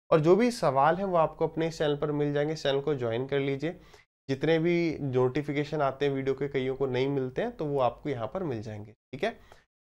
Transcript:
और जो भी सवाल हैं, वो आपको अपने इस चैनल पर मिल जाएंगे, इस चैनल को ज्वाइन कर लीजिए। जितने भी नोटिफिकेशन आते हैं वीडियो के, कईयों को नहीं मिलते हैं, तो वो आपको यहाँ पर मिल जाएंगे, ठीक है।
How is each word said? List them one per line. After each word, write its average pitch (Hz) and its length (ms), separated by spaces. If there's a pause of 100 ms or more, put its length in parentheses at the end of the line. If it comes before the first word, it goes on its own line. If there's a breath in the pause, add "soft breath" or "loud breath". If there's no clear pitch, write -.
(120)
और 165 100
जो 175 160
भी 240 140
सवाल 151 460
हैं, 196 80
वो 180 120
आपको 160 320
अपने 160 200
इस 160 100
चैनल 147 180
पर 151 160
मिल 147 200
जाएंगे, 147 200
इस 156 100
चैनल 139 180
को 147 140
ज्वाइन 123 320
कर 139 120
लीजिए। 139 420 (480 soft breath)
जितने 151 300
भी 170 420
नोटिफिकेशन 143 800
आते 135 260
हैं 139 60
वीडियो 135 220
के, 139 140
कईयों 131 280
को 139 100
नहीं 127 220
मिलते 135 340
हैं, 240 140
तो 165 80
वो 143 160
आपको 123 280
यहाँ 120 180
पर 190 160
मिल 123 200
जाएंगे, 107 300
ठीक - 320
है। 233 160 (440 soft breath)